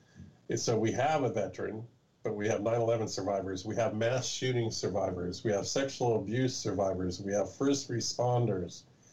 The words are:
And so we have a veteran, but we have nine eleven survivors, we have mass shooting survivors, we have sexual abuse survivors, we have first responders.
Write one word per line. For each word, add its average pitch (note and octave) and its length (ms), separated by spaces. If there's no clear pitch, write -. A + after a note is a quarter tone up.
And A#2+ 100
so A#2 200
we G#2+ 140
have C#3 300
a B2 60
veteran, G2+ 580
but A2 100
we G#2 140
have G#2 140
nine A#2 180
eleven A2+ 280
survivors, F#2+ 560
we G#2+ 120
have A2 180
mass A#2 320
shooting A#2+ 440
survivors, F2+ 760
we G#2+ 80
have G2 140
sexual B2+ 500
abuse A#2 380
survivors, F#2 680
we G2 120
have G#2 220
first C#3 340
responders. A#2+ 920